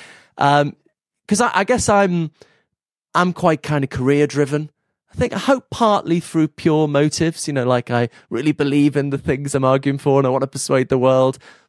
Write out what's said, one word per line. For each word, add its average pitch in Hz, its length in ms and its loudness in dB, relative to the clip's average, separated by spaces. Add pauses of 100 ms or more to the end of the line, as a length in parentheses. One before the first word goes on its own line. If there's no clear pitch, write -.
(380)
Um, 143 380 2 (520)
'cause 202 120 0
I, 240 140 0
I 190 100 0
guess 240 240 -2
I'm, 185 440 2 (800)
I'm 180 200 0
quite 160 300 0
kind 147 200 -2
of 135 60 -4
career 143 380 2
driven. 147 440 -4 (400)
I - 40 -20
think, 254 180 -2
I 196 60 -4
hope 262 300 -2
partly 196 500 0
through 160 300 -2
pure 156 380 0
motives, 151 600 -2
you 151 60 -6
know, 131 120 -2
like, 123 260 0
I 120 180 0 (200)
really 147 240 -2
believe 143 420 0
in 143 140 -2
the 139 80 -4
things 143 360 -4
I'm 135 120 0
arguing 135 320 2
for 139 220 2
and 135 80 2
I - 20 0
want 131 120 0
to 135 60 -4
persuade 135 420 -2
the 131 80 2
world. 131 400 2 (320)